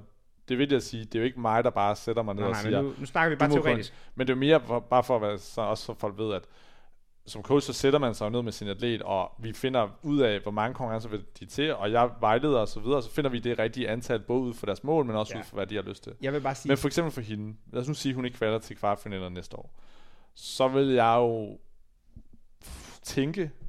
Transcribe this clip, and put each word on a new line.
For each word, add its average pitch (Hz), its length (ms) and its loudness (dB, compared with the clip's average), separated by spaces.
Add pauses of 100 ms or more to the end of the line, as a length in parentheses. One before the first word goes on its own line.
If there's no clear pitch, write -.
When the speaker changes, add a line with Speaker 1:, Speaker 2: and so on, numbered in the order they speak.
(500)
Speaker 1:
det 127 80 0
vil 139 140 2
jeg 123 100 4
sige, 113 240 -8
det 113 100 -6
er 113 40 0
jo 117 60 4
ikke 127 140 -2
mig, 117 240 4
der 123 60 2
bare 101 260 2
sætter 113 280 -2
mig 104 120 -4
ned 104 80 -4
Speaker 2:
Nej, 98 60 0
Speaker 1:
og 95 40 0
Speaker 2:
nej, 104 100 -2
Speaker 1:
siger, 107 180 2
Speaker 2:
men - 100 -2
nu, - 80 -10
nu 139 60 -8
snakker 165 240 2
vi 151 60 0
Speaker 1:
"Du 139 40 0
Speaker 2:
bare 151 100 4
Speaker 1:
må 147 60 4
kun," 135 80 4
Speaker 2:
teoretisk. 117 300 0 (220)
Speaker 1:
men 127 120 0
det 131 60 4
er - 20 0
jo 127 40 0
mere 143 220 8
for, 117 180 -2
bare 123 240 4
for 127 120 2
at 110 60 2
være, 104 160 0
så - 240 -6
også 107 240 0
så 117 80 -6
folk 101 240 -6
ved, 107 160 -2
at 90 140 -6 (800)
som 107 160 -12
coach, 139 240 4
så 127 60 -4
sætter 139 260 4
man 120 160 0
sig 107 160 -4
ned 120 100 0
med 113 100 -4
sin 107 160 -8
atlet, 107 340 -2
og 95 380 -2
vi 113 140 -8
finder 117 500 0
ud 147 160 2
af, 107 200 4
hvor 104 120 -6
mange 110 220 0
konkurrencer 113 360 -6
vil 104 160 -6 (140)
de 101 60 -14
til, 143 300 -2
og 98 160 -2
jeg 120 180 4 (100)
vejleder 120 400 4
og 104 80 2
så - 120 -6
videre, 127 240 0
så 117 80 -12
finder 143 180 0
vi 120 100 -2
det 120 200 -2
rigtige 113 300 -2
antal, 117 300 -2
både 120 220 0
ud 120 120 -4
fra 110 140 -10
deres 95 160 -2
mål, 151 220 2
men 113 100 -2
også 107 180 -2
Speaker 2:
Ja. 110 60 -8
Speaker 1:
ud - 40 -10
fra, - 120 -18
hvad 98 120 -2
de 107 80 -6
har 98 60 -2
lyst 98 220 -10
til. - 180 -12
Speaker 2:
Jeg 135 120 -2
vil 147 80 -2
bare 135 140 -2
sige - 140 -2
Speaker 1:
Men 135 80 6
for 147 100 0
eksempel 160 260 0
for 131 80 -6
hende, 107 340 -8 (160)
lad 120 100 -2
os 127 60 -6
nu 151 60 -2
sige, 135 220 -2
hun 127 100 -2
ikke 123 120 -8
kvalder 110 220 2
til 104 180 -14
kvartfinaler 101 520 -2
næste 90 280 -12
år, - 220 -16 (540)
så - 340 0
vil 135 200 4
jeg 117 280 6
jo 113 440 0 (1400)
tænke, 151 500 -2 (180)